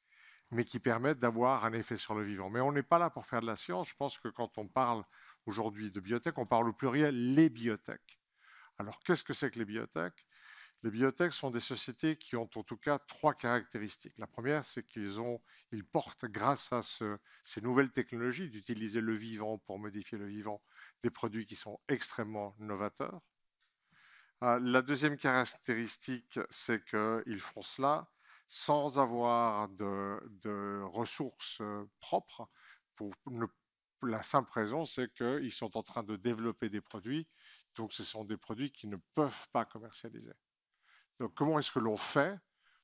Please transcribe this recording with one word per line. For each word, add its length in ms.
mais 140
qui 160
permettent 400
d'avoir 440
un 80
effet 240
sur 200
le 80
vivant. 260
Mais 100
on 120
n'est 100
pas 160
là 120
pour 160
faire 160
de 40
la 100
science. 320
Je 60
pense 240
que 100
quand 300
on 80
parle 380
aujourd'hui 460
de 80
biotech, 380
on 80
parle 220
au 40
pluriel 640
les 140
biotech. 680
Alors, 260
qu'est-ce 180
que 120
c'est 180
que 80
les 60
biotech ? 600
Les 80
biotech 420
sont 180
des 100
sociétés 560
qui 200
ont 200
en 60
tout 140
cas 220
trois 340
caractéristiques. 840
La 80
première, 400
c'est 200
qu'ils 320
ont, 220
ils 100
portent, 440
grâce 480
à 80
ce, 340
ces 200
nouvelles 280
technologies, 600
d'utiliser 500
le 140
vivant 420
pour 220
modifier 400
le 80
vivant, 360
des 60
produits 380
qui 100
sont 320
extrêmement 720
novateurs. 640
Euh, 180
la 220
deuxième 340
caractéristique, 1200
c'est 340
qu'ils 560
font 220
cela 480
sans 480
avoir 720
de, 500
de 400
ressources, 800
euh, 240
propres. 500
Pour 200
ne, 160
la 200
simple 300
raison, 320
c'est 300
qu'ils 380
sont 260
en 40
train 200
de 140
développer 520
des 140
produits, 440
donc 200
ce 100
sont 220
des 100
produits 340
qu'ils 200
ne 80
peuvent 360
pas 140
commercialiser. 680
Donc 160
comment 240
est-ce 100
que 80
l'on 180
fait 400